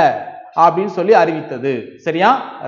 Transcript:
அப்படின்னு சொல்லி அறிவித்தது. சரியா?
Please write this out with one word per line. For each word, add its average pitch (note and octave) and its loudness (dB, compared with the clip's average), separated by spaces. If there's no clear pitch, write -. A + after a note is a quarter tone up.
அப்படின்னு F3 2
சொல்லி F3+ 4
அறிவித்தது. C#3 -2
சரியா? E3 2